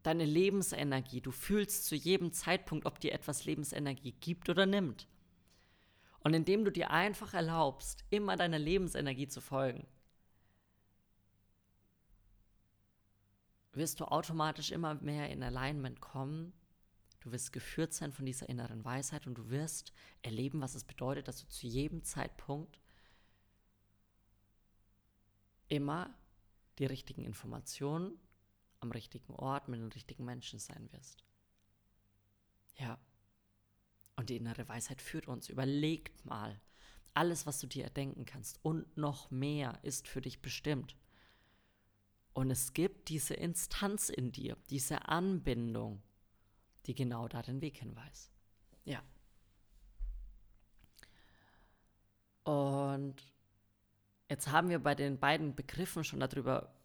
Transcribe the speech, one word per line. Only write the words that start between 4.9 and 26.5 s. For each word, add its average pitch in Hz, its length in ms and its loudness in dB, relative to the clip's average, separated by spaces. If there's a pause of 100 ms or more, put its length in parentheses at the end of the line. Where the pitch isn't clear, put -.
Und 156 80 8
indem 180 320 6
du 196 60 6
dir - 180 0
einfach 202 460 2
erlaubst, 165 720 2
immer 202 260 2
deiner 170 220 4
Lebensenergie 147 720 2
zu 127 140 -8
folgen, 135 440 0 (4000)
wirst 156 260 0
du - 60 0
automatisch 156 680 2
immer 160 240 0
mehr 147 340 -2
in 139 140 -4
Alignment 127 580 -2
kommen. 156 500 -4 (680)
Du 117 120 -12
wirst - 220 -6
geführt - 400 -2
sein 143 180 -4
von 135 140 -6
dieser - 240 -6
inneren 117 340 -4
Weisheit 135 440 -4
und 123 80 -6
du 113 160 -8
wirst 156 420 -4 (300)
erleben, 135 380 0
was 131 120 -4
es 120 100 -8
bedeutet, 131 440 -4
dass 123 140 -8
du - 60 -20
zu - 200 -8
jedem 143 360 -2
Zeitpunkt - 760 -6 (3000)
immer 147 480 0 (640)